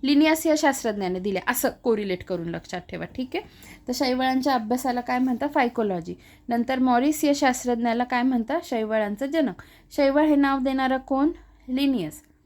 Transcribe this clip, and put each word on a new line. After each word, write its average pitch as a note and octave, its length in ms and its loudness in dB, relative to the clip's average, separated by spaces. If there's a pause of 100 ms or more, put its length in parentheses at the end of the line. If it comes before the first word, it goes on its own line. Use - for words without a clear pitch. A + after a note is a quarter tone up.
लिनियस D#4 440 4
या D#4 120 4
शास्त्रज्ञाने G#3 600 0
दिले, F#3 300 -2
असं B3 200 0 (140)
कोरिलेट G3+ 420 -2
करून F3+ 240 -6
लक्षात E3 320 -8
ठेवा, E3 240 -12
ठीक B3+ 300 -8
आहे? G4 100 -6 (440)
तर B3 60 -2
शैवाळांच्या C4 600 0
अभ्यासाला B3 460 -2
काय B3 180 -2
म्हणता? B3+ 280 0
फायकोलॉजी. G#3+ 680 -2 (340)
नंतर A#3+ 300 -2
मॉरिस C4 460 2
या C#4+ 100 4
शास्त्रज्ञाला B3 720 0
काय B3 180 -2
म्हणता? B3+ 420 0
शैवाळांचा A3 600 -2
जनक. C#4 280 0 (420)
शैवाळ C#4+ 300 4
हे D4+ 100 6
नाव C#4 220 4
देणारा C4 380 0
कोण? C4+ 320 0 (400)
लिनियस. B3+ 540 -2 (240)